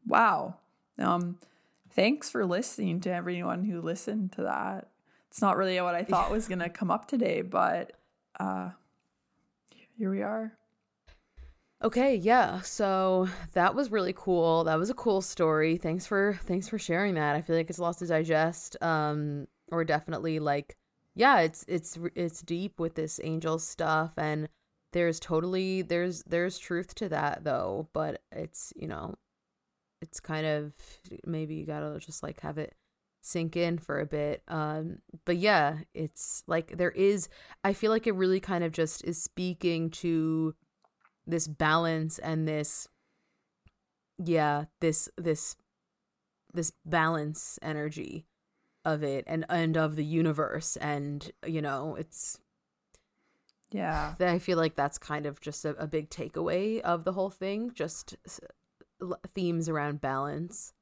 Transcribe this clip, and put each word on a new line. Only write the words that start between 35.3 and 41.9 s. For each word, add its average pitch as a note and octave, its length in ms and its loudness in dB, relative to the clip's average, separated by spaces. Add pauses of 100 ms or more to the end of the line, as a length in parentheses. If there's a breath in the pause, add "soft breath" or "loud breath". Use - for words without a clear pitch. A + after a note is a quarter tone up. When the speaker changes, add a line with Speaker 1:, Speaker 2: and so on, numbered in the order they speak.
Speaker 2:
yeah, E3 420 4 (160)
it's, - 520 -6
like, E3 300 -2
there F3 160 2
is, G3 360 4 (360 loud breath)
I G3 80 4
feel G#3+ 180 2
like A3 160 2
it G#3+ 80 2
really F#3 240 4
kind F#3 240 -2
of E3+ 80 0
just D#3+ 340 -2
is E3+ 160 -4
speaking E3+ 720 -2
to D#3+ 640 0 (720)
this D#3+ 220 0
balance D#3+ 720 2